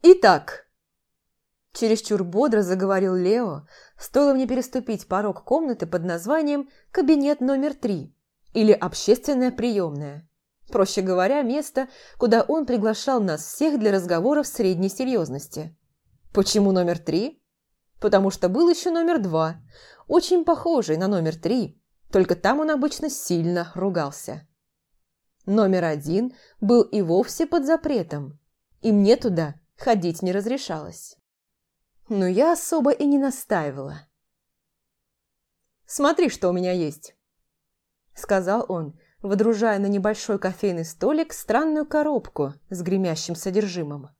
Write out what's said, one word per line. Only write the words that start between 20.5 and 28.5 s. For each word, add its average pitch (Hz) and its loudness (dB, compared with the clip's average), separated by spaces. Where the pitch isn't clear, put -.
на 185 -2
номер 165 0
три, - -4
только 185 4
там 269 0
он 311 -2
обычно 302 -2
сильно 170 -2
ругался. 160 -6
Номер 190 2
один 165 -2
был 226 6
и - 0
вовсе 190 0
под 302 0
запретом, 190 -2